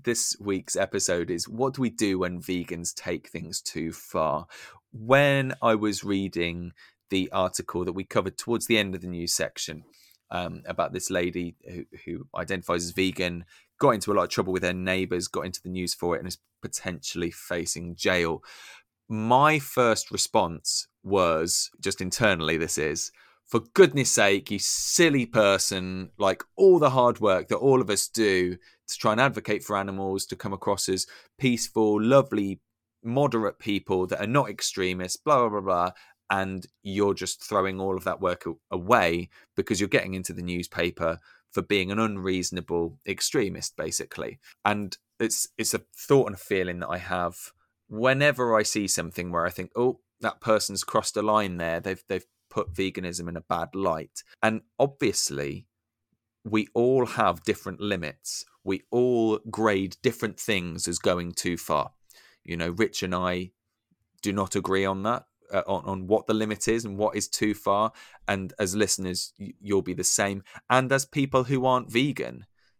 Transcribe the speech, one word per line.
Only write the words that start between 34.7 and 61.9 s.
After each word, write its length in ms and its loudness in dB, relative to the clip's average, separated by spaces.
blah, 200 2
blah, 120 4
blah, 120 -2
blah, 300 0
and 360 -2
you're 320 2
just 300 -8
throwing 360 0
all 160 -2
of 80 -6
that 160 -4
work 280 -2
a-, 60 -4
away 580 2
because 240 0
you're 80 0
getting 280 0
into 180 -8
the 80 -10
newspaper 760 -2
for 100 -2
being 300 0
an 80 -2
unreasonable 1040 -2
extremist, 720 -4
basically." 600 -6
And 320 -2
it's, 360 0
it's 200 -2
a 80 -4
thought 300 4
and 100 -4
a 40 -14
feeling 400 -2
that 100 -6
I 80 -2
have 540 -4
whenever 720 2
I 60 4
see 240 -2
something 440 -4
where 140 0
I 60 -2
think, 240 -10
"Oh, 240 2
that 220 -4
person's 420 0
crossed 320 -2
a 60 0
line 360 0
there. 220 0
They've, 300 -6
they've 160 -4
put 240 -4
veganism 560 -4
in 80 -8
a 40 -12
bad 340 -4
light." 480 -4
And 200 2
obviously, 880 -2
we 300 0
all 320 4
have 380 0
different 360 -4
limits. 640 -6
We 260 -2
all 480 4
grade 500 2
different 380 -2
things 480 -2
as 100 -2
going 360 0
too 220 -2
far. 360 -2